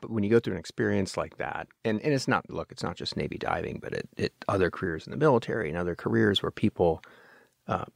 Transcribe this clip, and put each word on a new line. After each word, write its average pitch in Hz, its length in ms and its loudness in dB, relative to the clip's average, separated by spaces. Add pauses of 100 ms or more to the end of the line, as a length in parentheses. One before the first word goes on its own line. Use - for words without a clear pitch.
but - 80 -10
when 110 120 0
you 101 80 2
go 117 80 8
through 113 160 0
an 87 60 -6
experience 101 560 0
like - 220 -4
that, - 280 -6 (180)
and, 110 180 2
and 151 100 2
it's 135 160 0
not, - 220 2
look, 80 220 -8
it's - 100 -10
not 87 140 -4
just - 200 -8
Navy - 220 -4
diving, - 440 -2
but - 120 -8
it, - 140 -6 (100)
it, - 160 -2 (140)
other 92 220 2
careers 82 360 -4
in - 60 -12
the - 40 -6
military 120 540 2
and 85 80 -4
other 87 180 -2
careers 110 460 4
where - 80 -2
people, 87 520 2 (640)
uh, 95 280 -2